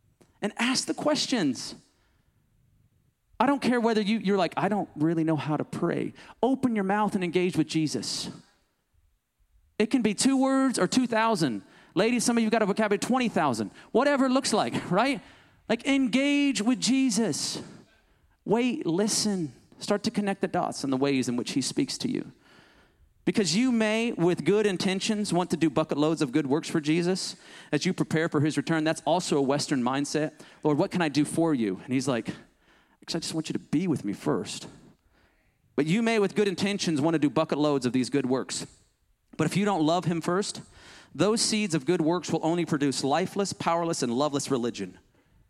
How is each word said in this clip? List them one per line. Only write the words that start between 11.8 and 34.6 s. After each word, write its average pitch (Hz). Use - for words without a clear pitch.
Ladies, 233
some 233
of 233
you 214
got 226
a 214
vocabulary 208
twenty 240
thousand. 120
Whatever 269
it 254
looks 262
like, 139
<laughs> -
right? 220
Like, 226
engage 277
with 220
Jesus. 220
Wait, 240
listen. 180
Start 208
to 214
connect 196
the 190
dots -
in 135
the 135
ways 131
in 120
which 120
he 135
speaks -
to -
you. -
Because 185
you 254
may, 220
with 170
good 202
intentions, 196
want 175
to 180
do 156
bucket 156
loads 151
of 131
good 147
works 147
for 170
Jesus 170
as 147
you 160
prepare 160
for 151
his 147
return. 156
That's 160
also 170
a 139
Western 135
mindset. 143
"Lord, 151
what 190
can 180
I 165
do 147
for 160
you?" 104
And 127
he's 131
like, 123
"Actually, -
I -
just -
want 160
you 139
to 117
be 175
with 139
me 151
first." -